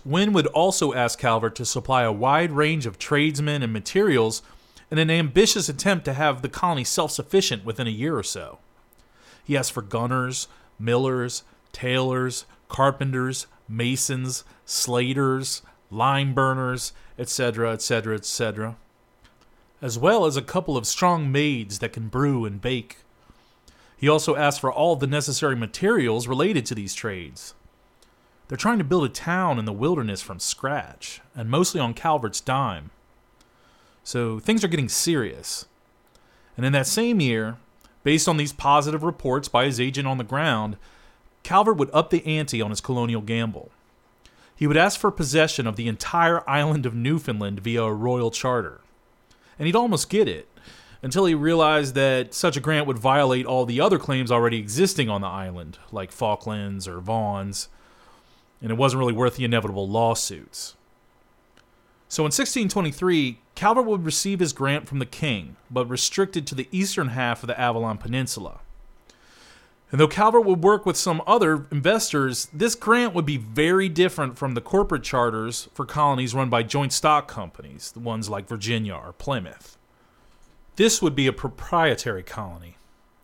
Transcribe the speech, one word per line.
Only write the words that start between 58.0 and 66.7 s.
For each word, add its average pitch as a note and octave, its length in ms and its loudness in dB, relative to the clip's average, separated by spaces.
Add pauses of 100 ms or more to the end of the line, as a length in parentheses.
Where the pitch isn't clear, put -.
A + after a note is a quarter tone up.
and A2+ 100 -6
it A2+ 60 -2
wasn't C3 220 2
really B2 140 2
worth A#2+ 220 2
the C3 100 -4
inevitable G2+ 420 0
lawsuits. A2 880 -2 (1300)
So - 180 -2
in D3+ 60 -2
sixteen A#3+ 380 0
twenty-three, D#3+ 680 0 (160)
Calvert A#3 300 2
would G3 200 0
receive G3 340 -2
his E3 140 0
grant C#3 340 -2
from C#3 120 -4
the B2+ 60 -4
king, G#2 520 -6 (120)
but B2 200 -2
restricted F3 580 -2
to C#3 80 -8
the C3 160 -6